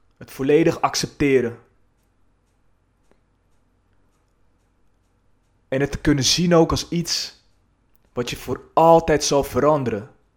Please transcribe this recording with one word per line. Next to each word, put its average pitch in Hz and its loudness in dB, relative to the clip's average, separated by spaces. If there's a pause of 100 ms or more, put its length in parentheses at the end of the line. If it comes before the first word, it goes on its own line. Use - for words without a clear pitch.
(180)
Het - -20
volledig 151 0
accepteren. 123 -2 (4000)
En 135 -4
het 139 -2
te - -8
kunnen 147 0
zien 175 0
ook 165 4
als - -6
iets - -8 (720)
wat 120 -6
je - -10
voor - -10 (120)
altijd 165 4
zal 143 0
veranderen. 139 -2 (260)